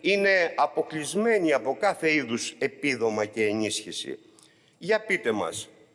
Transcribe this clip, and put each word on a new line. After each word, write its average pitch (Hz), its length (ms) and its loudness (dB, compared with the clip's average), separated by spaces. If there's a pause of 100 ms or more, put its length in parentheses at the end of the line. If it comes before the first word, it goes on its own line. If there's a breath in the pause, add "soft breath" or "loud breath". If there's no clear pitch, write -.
είναι 196 540 2
αποκλεισμένη 156 960 0
από 131 260 0
κάθε 160 340 2
είδους 120 460 -2
επίδομα 113 680 0
και 107 200 0
ενίσχυση. 104 720 -4 (580 soft breath)
Για 208 220 0
πείτε - 320 -2
μας 95 380 -4 (240)